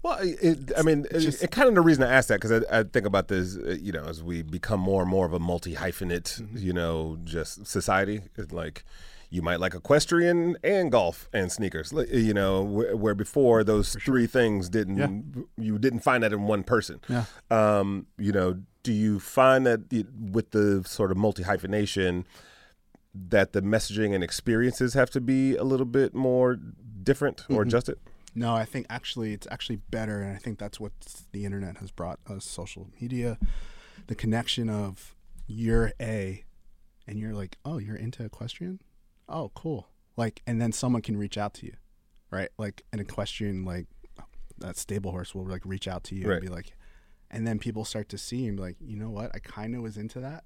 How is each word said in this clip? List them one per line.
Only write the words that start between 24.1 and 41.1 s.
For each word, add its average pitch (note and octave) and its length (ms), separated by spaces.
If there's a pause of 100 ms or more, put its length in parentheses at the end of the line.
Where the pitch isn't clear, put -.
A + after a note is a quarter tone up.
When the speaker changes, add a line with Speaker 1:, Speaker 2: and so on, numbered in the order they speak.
Speaker 1:
and F#2 100
experiences B2 680
have C3 160
to C3+ 100
be C3 360
a - 80
little C3 220
bit B2+ 280
more B2+ 420 (460)
different C#3 460
or B2 120
Speaker 2:
Mm-hmm. A2 80
Speaker 1:
adjusted? A#2 300 (360)
Speaker 2:
No, A#2 200
I A2 100
think A#2+ 240
actually A2+ 440
it's - 180
actually A#2 260 (140)
better, A2 320
and G2 140
I - 20
think A2 220
that's G#2 180
what G#2 140 (400)
the G2+ 120
internet G2 340
has F#2+ 120
brought F2 380
us: G2 160
social F2 440 (120)
media, A#2+ 380 (680)
the A2+ 80
connection A2+ 560
of G2+ 460 (320)
you're A2+ 520
A, G2+ 440 (640)
and G#2 100
you're G#2+ 160
like, G2 300
"Oh, D3+ 140
you're G#2 180
into A#2 280
equestrian? F3 560 (480)
Oh, D#3 280
cool." C#3+ 320 (280)
Like, A#2 300
and A#2 160
then A2+ 80
someone A#2+ 320
can G#2+ 140